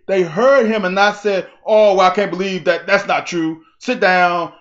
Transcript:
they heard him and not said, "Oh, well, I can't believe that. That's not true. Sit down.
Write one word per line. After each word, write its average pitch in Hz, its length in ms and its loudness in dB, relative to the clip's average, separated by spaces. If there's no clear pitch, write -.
they 190 140 -2
heard 226 460 2
him 214 180 -2
and 180 80 -2
not 202 240 0
said, 196 300 -4
"Oh, 208 300 4
well, 190 160 4
I - 20 -4
can't 196 160 -2
believe 185 360 -6
that. 170 200 -2
That's 190 220 0
not - 180 -2
true. 160 380 -6
Sit 254 200 -6
down. 180 600 0